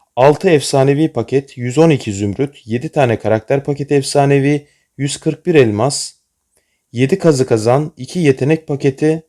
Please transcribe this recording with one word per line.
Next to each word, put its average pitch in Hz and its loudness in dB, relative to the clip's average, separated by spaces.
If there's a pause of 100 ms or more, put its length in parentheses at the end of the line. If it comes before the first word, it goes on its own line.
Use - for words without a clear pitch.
(160)
Altı 143 4
efsanevi 143 2
paket, 135 -4
yüz 123 -4
on 165 6
iki 117 -2
zümrüt, 101 -4
yedi 123 -6
tane 123 0
karakter 110 -2
paketi 143 -4
efsanevi, 143 0 (320)
yüz 139 -6
kırk - -6
bir 175 -2
elmas, 123 0 (800)
yedi 135 0
kazı 143 2
kazan, 123 0
iki 127 -10
yetenek 147 0
paketi 147 -2